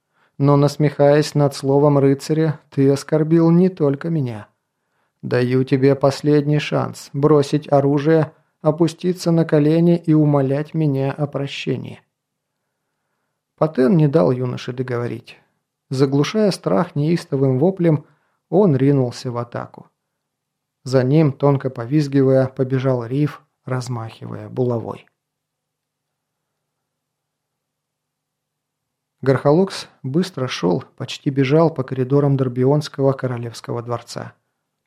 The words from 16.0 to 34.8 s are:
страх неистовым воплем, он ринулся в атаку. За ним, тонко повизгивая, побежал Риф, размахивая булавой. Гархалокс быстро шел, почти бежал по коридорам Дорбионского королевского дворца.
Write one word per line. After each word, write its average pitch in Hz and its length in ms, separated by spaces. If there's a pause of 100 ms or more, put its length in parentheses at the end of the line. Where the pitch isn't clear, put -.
страх 175 440
неистовым 143 600
воплем, 170 480 (440)
он 170 260
ринулся 131 560
в 117 60
атаку. 120 520 (920)
За 131 200
ним, 147 300
тонко 139 360
повизгивая, 135 800
побежал 131 580
Риф, 143 360 (240)
размахивая 117 840
булавой. 117 580 (4000)
Гархалокс 147 680 (140)
быстро 135 440
шел, 175 360 (120)
почти - 340
бежал 143 440
по 139 100
коридорам 139 540
Дорбионского 135 760
королевского 120 680
дворца. 117 520 (540)